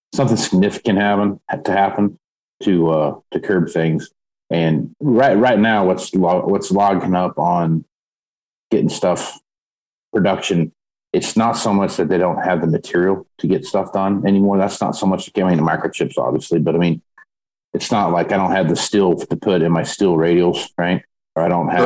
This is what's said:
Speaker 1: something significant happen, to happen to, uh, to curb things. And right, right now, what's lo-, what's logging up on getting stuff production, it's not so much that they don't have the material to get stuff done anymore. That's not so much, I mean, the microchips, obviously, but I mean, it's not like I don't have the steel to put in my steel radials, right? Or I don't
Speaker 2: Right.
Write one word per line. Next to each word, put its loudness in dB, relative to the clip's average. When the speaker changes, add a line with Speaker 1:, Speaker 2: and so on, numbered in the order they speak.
Speaker 1:
something 2
significant 0
happen, 0
to -2
happen 0
to, 2
uh, 0
to -4
curb 0
things. -2
And -2
right, 4
right 2
now, 2
what's -2
lo-, 2
what's -2
logging 2
up -2
on 0
getting 2
stuff -4
production, 0
it's -2
not 2
so -2
much 0
that -2
they 0
don't 0
have 0
the -2
material -2
to -4
get 0
stuff -4
done -2
anymore. 2
That's -2
not -2
so -4
much, -2
I 0
mean, 2
the 2
microchips, -2
obviously, -2
but 0
I 2
mean, 0
it's -4
not 0
like 0
I 0
don't 0
have 0
the 0
steel 2
to -6
put 0
in 2
my 0
steel 0
radials, 2
right? -2
Or -2
I 0
don't 0
Speaker 2:
Right. -2